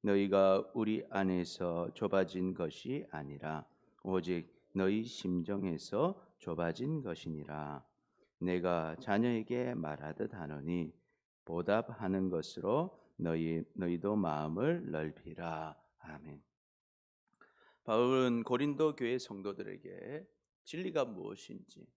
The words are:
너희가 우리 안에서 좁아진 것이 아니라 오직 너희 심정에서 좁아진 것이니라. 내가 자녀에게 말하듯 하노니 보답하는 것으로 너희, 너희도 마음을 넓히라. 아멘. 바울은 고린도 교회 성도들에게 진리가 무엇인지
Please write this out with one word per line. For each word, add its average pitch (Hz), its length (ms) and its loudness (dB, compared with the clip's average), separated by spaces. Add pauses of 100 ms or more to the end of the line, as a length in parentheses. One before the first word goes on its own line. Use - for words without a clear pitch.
너희가 98 720 6
우리 107 360 2
안에서 90 840 0
좁아진 92 600 2
것이 90 580 -4
아니라 76 540 -6 (380)
오직 90 480 0 (220)
너희 98 300 4
심정에서 98 1160 -2 (200)
좁아진 90 600 -2
것이니라. 76 840 -6 (540)
내가 87 600 2
자녀에게 120 760 0
말하듯 76 580 -6
하노니 80 600 -4 (520)
보답하는 95 840 0
것으로 104 720 -2 (180)
너희, 82 460 0 (100)
너희도 90 420 0
마음을 85 760 0
넓히라. 80 840 -6 (220)
아멘. 73 420 -16 (1400)
바울은 123 580 4
고린도 143 520 2
교회 123 220 0
성도들에게 98 1080 -8 (360)
진리가 160 420 -2
무엇인지 98 800 -12 (120)